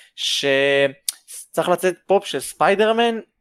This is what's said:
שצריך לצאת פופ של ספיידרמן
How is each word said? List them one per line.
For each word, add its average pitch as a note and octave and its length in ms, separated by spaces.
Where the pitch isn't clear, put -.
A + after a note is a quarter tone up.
שצריך C#3 1500
לצאת F3+ 260
פופ G3 200
של C#3 140
ספיידרמן A3 800